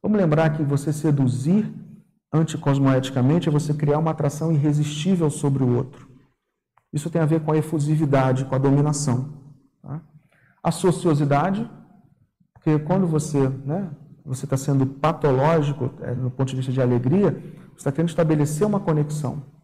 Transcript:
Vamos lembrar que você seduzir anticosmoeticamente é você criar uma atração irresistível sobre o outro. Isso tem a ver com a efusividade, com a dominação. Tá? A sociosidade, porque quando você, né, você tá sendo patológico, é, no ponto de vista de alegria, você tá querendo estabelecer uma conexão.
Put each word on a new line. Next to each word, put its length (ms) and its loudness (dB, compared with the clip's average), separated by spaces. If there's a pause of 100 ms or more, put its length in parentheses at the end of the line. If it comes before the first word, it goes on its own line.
Vamos 160 0
lembrar 340 2
que 120 -2
você 300 -2
seduzir 800 0 (580)
anticosmoeticamente 1160 2
é 20 0
você 220 0
criar 240 0
uma 140 0
atração 400 -2
irresistível 760 2
sobre 340 0
o 120 2
outro. 320 -4 (880)
Isso 160 -4
tem 120 0
a 40 2
ver 160 2
com 100 -2
a 60 2
efusividade, 880 2
com 100 -4
a 40 2
dominação. 760 0 (480)
Tá? 200 -12 (640)
A 80 0
sociosidade, 1000 0 (840)
porque 260 0
quando 280 0
você, 420 0
né, 420 -6 (320)
você 240 -10
tá 80 -2
sendo 300 0
patológico, 1040 0 (100)
é, 120 -6
no 180 -4
ponto 180 -2
de 60 -6
vista 160 -4
de 100 0
alegria, 760 0 (180)
você 80 -20
tá 80 -2
querendo 180 -2
estabelecer 560 0
uma 140 0
conexão. 640 -2 (200)